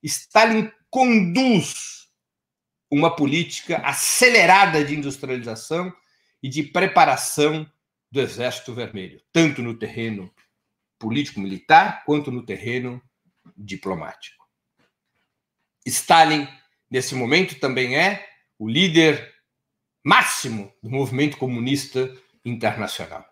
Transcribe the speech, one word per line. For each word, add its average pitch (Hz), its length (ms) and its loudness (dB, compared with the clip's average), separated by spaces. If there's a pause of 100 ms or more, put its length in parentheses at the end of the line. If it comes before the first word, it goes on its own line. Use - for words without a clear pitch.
Stalin 220 680 0 (180)
conduz 226 1160 0 (840)
uma 147 260 2
política 160 640 -2
acelerada 180 1040 4
de 143 120 -4
industrialização 139 1000 -8 (500)
e 135 60 -8
de 147 140 -4
preparação 156 1000 2 (460)
do 139 80 -2
Exército 120 540 -6
Vermelho, 104 480 -12 (100)
tanto 147 300 2
no 117 120 -6
terreno 110 560 -10 (680)
político-militar 123 1040 0
quanto 147 260 -2
no 123 140 -10
terreno 120 560 -8 (560)
diplomático. 95 880 -12 (1400)
Stalin, 156 640 2 (420)
nesse 127 260 -4
momento, 143 440 0
também 127 360 -2
é 190 320 -2 (320)
o 107 80 -8
líder 156 680 2 (680)
máximo 135 680 0 (120)
do 110 60 -14
movimento 135 480 -2
comunista 131 760 -4 (300)
internacional. 110 880 -6